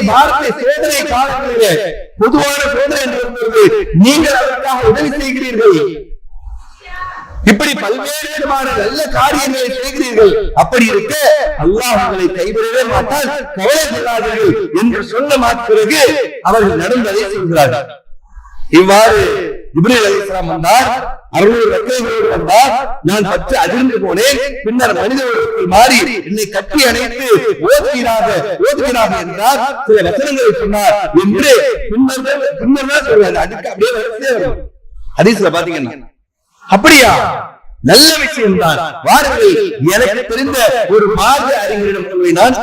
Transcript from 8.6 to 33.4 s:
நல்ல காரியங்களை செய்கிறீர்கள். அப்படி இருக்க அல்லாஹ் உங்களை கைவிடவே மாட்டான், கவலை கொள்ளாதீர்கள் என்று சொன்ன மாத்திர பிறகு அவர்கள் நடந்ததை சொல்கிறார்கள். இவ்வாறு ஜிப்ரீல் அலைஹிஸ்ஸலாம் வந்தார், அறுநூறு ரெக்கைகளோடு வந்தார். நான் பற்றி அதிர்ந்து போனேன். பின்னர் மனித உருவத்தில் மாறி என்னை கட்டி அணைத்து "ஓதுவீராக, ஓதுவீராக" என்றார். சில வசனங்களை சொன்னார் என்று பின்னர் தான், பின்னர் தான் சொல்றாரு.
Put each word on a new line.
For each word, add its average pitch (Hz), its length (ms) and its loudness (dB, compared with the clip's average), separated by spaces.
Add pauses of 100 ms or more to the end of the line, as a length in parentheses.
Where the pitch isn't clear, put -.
நல்ல 254 200 -2 (140)
காரியங்களை 262 640 0
செய்கிறீர்கள். 392 560 2 (280)
அப்படி 240 280 2
இருக்க 240 240 -2 (480)
அல்லாஹ் 233 400 0
உங்களை 185 240 -2 (100)
கைவிடவே 254 540 -2
மாட்டான், 262 400 -2 (260)
கவலை 277 360 0
கொள்ளாதீர்கள் 220 600 -2 (280)
என்று 226 200 0 (120)
சொன்ன 269 320 0
மாத்திர 233 260 -2
பிறகு 220 320 2 (460)
அவர்கள் 196 340 2
நடந்ததை 220 500 -2
சொல்கிறார்கள். 160 560 -2 (920)
இவ்வாறு 208 400 6 (560)
ஜிப்ரீல் 220 300 2
அலைஹிஸ்ஸலாம் 196 480 -2
வந்தார், 185 340 2 (500)
அறுநூறு 220 360 4
ரெக்கைகளோடு 226 640 -2
வந்தார். 208 380 4 (360)
நான் 196 220 0
பற்றி 180 240 -4 (100)
அதிர்ந்து 240 400 0
போனேன். 233 360 0 (240)
பின்னர் 233 360 0
மனித 254 200 -2 (100)
உருவத்தில் 220 440 -2
மாறி 240 240 4 (300)
என்னை 208 260 -2
கட்டி 202 260 -2 (100)
அணைத்து 240 380 -4 (420)
"ஓதுவீராக, - 580 0 (400)
ஓதுவீராக" 240 440 0 (120)
என்றார். 226 380 0 (260)
சில 214 180 4
வசனங்களை 262 460 0 (100)
சொன்னார் 208 340 2 (280)
என்று 392 280 2 (380)
பின்னர் 262 380 0
தான், 285 180 -2 (160)
பின்னர் 269 300 0
தான் 294 180 0
சொல்றாரு. 185 340 2